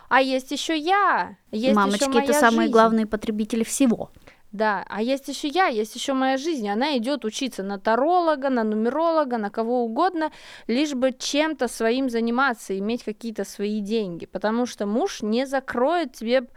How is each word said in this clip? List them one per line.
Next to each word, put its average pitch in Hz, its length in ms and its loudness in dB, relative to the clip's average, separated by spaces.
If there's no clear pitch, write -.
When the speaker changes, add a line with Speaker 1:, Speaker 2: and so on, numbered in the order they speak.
Speaker 1:
а 254 120 6
есть 262 300 -2
ещё - 240 -4
я, 302 640 2
есть 220 100 -4
ещё 214 140 4
Speaker 2:
Мамочки — 208 440 2
это 277 140 2
Speaker 1:
моя - 0 -
Speaker 2:
самые 233 340 4
Speaker 1:
жизнь. 262 60 -2
Speaker 2:
главные 226 340 4
потребители 220 560 -2
всего. - 480 0
Speaker 1:
Да, 202 380 0
а 202 140 -6
есть 262 240 -2
ещё 285 200 -6
я, 349 200 2
есть 220 280 -4
ещё 269 200 -2
моя 262 220 2
жизнь. 269 300 -4
Она 254 300 0
идёт 247 260 -2
учиться 220 400 -6
на 202 140 -6
таролога, 285 720 2
на 247 140 2
нумеролога, 247 720 0
на 208 140 -4
кого 240 320 -2
угодно, 311 480 0
лишь 285 280 0
бы 254 160 2
чем-то 285 560 -2
своим 247 420 0
заниматься, 233 720 -2
иметь 220 240 -4
какие-то 214 420 -8
свои 208 340 -4
деньги, 196 460 -4
потому 214 400 -2
что 214 220 -6
муж 269 340 -2
не 226 240 0
закроет 269 680 0
тебе 240 440 0